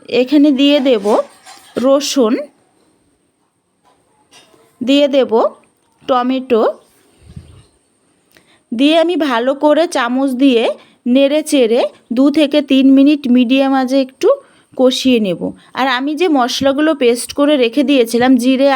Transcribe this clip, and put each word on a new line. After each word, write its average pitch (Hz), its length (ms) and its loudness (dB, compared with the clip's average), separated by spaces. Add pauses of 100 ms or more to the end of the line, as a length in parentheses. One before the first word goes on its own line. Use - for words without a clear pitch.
(220)
এখানে 285 300 2
দিয়ে 277 280 2
দেব 247 260 0 (720)
রসুন, 269 560 0 (2500)
দিয়ে 277 260 2
দেব 254 240 0 (760)
টমেটো, 254 580 -2 (2000)
দিয়ে 277 280 2
আমি 339 160 0 (140)
ভালো 247 260 -2
করে 302 320 2
চামচ 262 460 -4
দিয়ে 247 300 2 (420)
নেড়ে 277 380 0
চেড়ে 254 380 0 (300)
দু 254 180 2
থেকে 294 320 0
তিন 269 320 2
মিনিট 285 280 4 (140)
মিডিয়াম 262 380 2
আঁচে 262 280 0
একটু 262 260 -4 (500)
কষিয়ে 254 420 2
নেব। 180 220 -4 (320)
আর 254 140 -2
আমি 262 280 -4
যে 339 140 0
মশলাগুলো 269 680 0
পেস্ট 240 380 -2
করে 285 240 0
রেখে 247 260 0
দিয়েছিলাম, 247 520 0
জিরে, 254 400 0